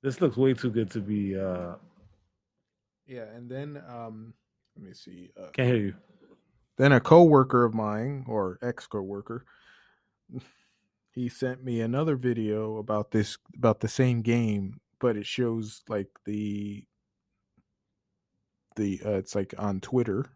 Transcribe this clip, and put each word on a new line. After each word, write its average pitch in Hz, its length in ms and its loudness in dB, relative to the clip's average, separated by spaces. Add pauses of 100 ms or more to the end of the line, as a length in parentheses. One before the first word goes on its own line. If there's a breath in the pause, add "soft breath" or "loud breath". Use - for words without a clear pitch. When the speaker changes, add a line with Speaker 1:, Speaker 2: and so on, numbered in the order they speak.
Speaker 1:
This 135 200 -2
looks 123 160 2
way 131 160 4
too 123 180 -2
good 110 200 0
to 110 100 -4
be, 98 360 -2
uh 90 360 -4 (1300)
Speaker 2:
Yeah, 123 200 -14 (100)
and 120 160 -16
then, 143 380 -10
um, 117 440 -14 (440)
let 98 100 -20
me 92 60 -20
see, 90 440 -20
uh, 92 140 -16
Speaker 1:
Can't 127 160 0
hear 123 100 4
you. 101 160 0 (840)
Speaker 2:
then 139 160 6
a 120 80 6
coworker 139 640 8
of 113 80 2
mine, 113 560 -4
or 98 320 -2
ex-coworker, 101 840 -8 (840 soft breath)
<laughs> - 840 -20
he 123 160 -4
sent 127 380 -6
me 117 160 -2
another 139 340 0
video 110 640 -2
about 107 340 -2
this, 107 260 0 (200)
about 117 240 2
the 117 80 -2
same 123 320 2
game, 110 580 0 (220)
but 117 160 2
it 104 80 -6
shows, 113 640 -4
like, 101 180 -2 (160)
the, 104 640 -6 (1900)
the, 101 280 -2
uh, 107 120 -4
it's, - 180 -6
like, 98 220 -2
on 101 240 -2
Twitter. 117 540 -2